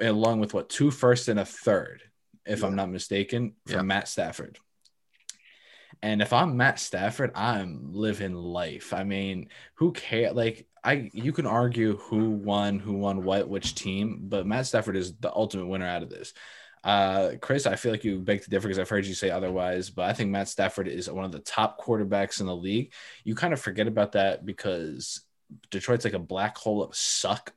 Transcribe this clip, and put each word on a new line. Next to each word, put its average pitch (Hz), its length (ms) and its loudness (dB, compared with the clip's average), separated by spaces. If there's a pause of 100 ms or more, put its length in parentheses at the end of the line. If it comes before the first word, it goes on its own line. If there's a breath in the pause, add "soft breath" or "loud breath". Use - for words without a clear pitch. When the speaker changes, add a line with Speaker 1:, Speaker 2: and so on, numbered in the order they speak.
Speaker 1:
along 110 400 4
with, 104 140 0
what, 92 140 -2
two 143 220 4
firsts 123 380 4
and 104 120 4
a 95 40 0
third, - 580 0 (440)
if - 160 -2
I'm 196 80 0
Speaker 2:
Yeah. 196 60 0
Speaker 1:
not 190 140 -2
mistaken, 101 640 -2 (120)
for 92 80 -4
Speaker 3:
Yeah. 92 80 0
Speaker 1:
Matt 98 260 0
Stafford. - 500 -6 (1400 soft breath)
And 104 200 2
if 101 100 2
I'm 120 240 6
Matt 131 220 6
Stafford, 113 560 -2
I'm 90 580 -2
living 98 400 -2
life. 87 600 -6
I 95 100 -4
mean, 98 440 -4 (260 loud breath)
who 170 180 4
care? - 400 0
Like, 113 340 0 (160)
I, 139 300 0
you 123 200 -2
can 156 120 -2
argue 117 520 2
who 110 340 0
won, 101 480 0
who 101 160 -4
won 98 280 0
what, 98 260 2
which 98 260 -4
team, 101 480 -2
but 98 240 -2
Matt 127 200 0
Stafford 104 300 0
is 90 200 -2
the - 180 -2
ultimate 92 320 0
winner 92 200 -2
out 87 160 -2
of 69 60 -12
this. - 240 -14 (500 loud breath)
Uh, 95 500 4 (100)
Chris, 139 240 0
I 95 100 2
feel 117 160 0
like 104 120 -2
you 98 160 0
beg 98 220 2
to - 60 -18
differ 101 180 2
'cause 95 120 0
I've 92 100 -2
heard 101 160 2
you 98 80 -4
say 95 160 0
otherwise, 92 600 0
but 90 180 -2
I 104 60 2
think 104 160 0
Matt 98 180 0
Stafford 95 400 0
is 85 220 -6
one 95 160 -4
of 90 60 -8
the 73 80 -12
top - 440 -2
quarterbacks 101 560 2
in 98 60 -2
the 90 100 -2
league. 101 380 -2 (300 loud breath)
You 110 100 -2
kind 165 180 0
of 131 80 -2
forget 104 260 0
about 107 260 2
that 98 340 2
because 80 760 -6 (500)
Detroit's 117 340 0
like 92 100 0
a - 40 -2
black 92 380 -2
hole 104 260 0
of - 140 -6
suck - 600 -2